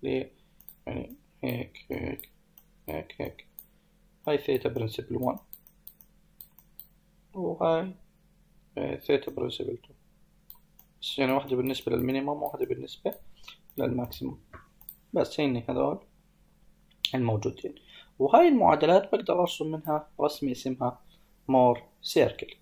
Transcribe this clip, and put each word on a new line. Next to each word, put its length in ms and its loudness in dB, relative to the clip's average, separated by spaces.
ليه؟ 300 -4
يعني 280 -10
هيك، 460 -8
هيك، 400 -8
هيك، 320 -10
هيك. 260 -12
هاي 100 2
ثيتا 300 0
برنسبل 480 -4
وان، 220 -2
وهاي، 600 -2
آه، 180 -4
ثيتا 340 -2
برنسبل 460 -6
تو. 160 -18
بس 160 -8
يعني 140 2
واحدة 240 0
بالنسبة 360 -2
للمينيموم 500 -2
وواحدة 240 -6
بالنسبة 480 -6
للماكسيموم. 640 -4
بس 280 0
هني 280 0
هذول 300 0
الموجودين. 600 -2
وهاي 300 8
المعادلات 640 6
بقدر 280 2
أرسم 260 0
منها 420 -4
رسمة 320 -2
اسمها 480 -4
مور 340 6
سيركل. 600 2